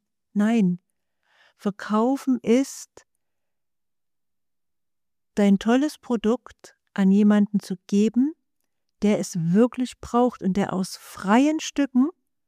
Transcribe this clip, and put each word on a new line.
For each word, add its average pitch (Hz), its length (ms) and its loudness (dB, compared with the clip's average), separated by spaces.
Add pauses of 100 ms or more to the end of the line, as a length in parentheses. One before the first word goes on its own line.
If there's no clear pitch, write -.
(340)
Nein, 208 460 2 (800)
Verkaufen 233 840 -2
ist, - 640 -2 (2250)
dein 196 240 4
tolles 262 400 0
Produkt - 760 -6 (200)
an 190 160 2
jemanden 208 480 2
zu - 160 -10 (100)
geben, 220 480 0 (720)
der 208 160 2
es - 160 -8
wirklich 208 640 -2
braucht 240 420 -2
und 190 160 -2
der - 160 -2
aus 185 240 -6
freien 269 640 0
Stücken 277 500 -2 (380)